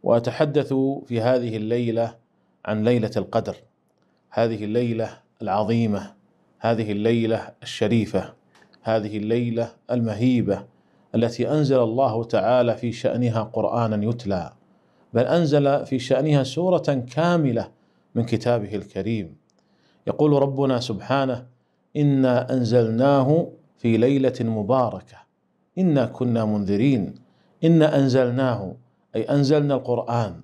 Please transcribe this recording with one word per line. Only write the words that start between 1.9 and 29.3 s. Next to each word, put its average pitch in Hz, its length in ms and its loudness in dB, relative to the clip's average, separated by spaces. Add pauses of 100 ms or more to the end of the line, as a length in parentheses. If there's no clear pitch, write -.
عن 107 180 -2
ليلة 113 340 2
القدر، 101 380 -2 (720)
هذه 113 340 -2
الليلة 113 460 -2 (320)
العظيمة، 107 720 0 (460)
هذه 113 320 -2
الليلة 113 600 0 (120)
الشريفة، 107 720 -2 (500)
هذه 107 340 -2
الليلة 113 540 -2 (200)
المهيبة 113 760 0 (500)
التي 117 360 0
أنزل 139 280 2
الله 117 440 0
تعالى 117 540 2
في 120 140 -4
شأنها 117 520 -2
قرآنا 107 600 -2
يتلى، 98 480 -4 (600)
بل 117 100 2
أنزل 143 640 2
في 131 140 -2
شأنها 139 440 2
سورة 147 640 0 (100)
كاملة 156 560 0 (440)
من 117 80 0
كتابه 113 520 -2
الكريم. 95 600 -6 (720)
يقول 147 340 2
ربنا 135 380 0
سبحانه: 123 640 -4 (520)
"إنا 131 560 2
أنزلناه 127 1000 2 (260)
في 113 200 2
ليلة 131 440 2
مباركة 113 760 -2 (600)
إنا 151 280 2
كنا 117 400 -2
منذرين". 104 720 0 (480)
إنا 156 360 4
أنزلناه، 123 760 0 (400)
أي 110 80 -2
أنزلنا 143 520 2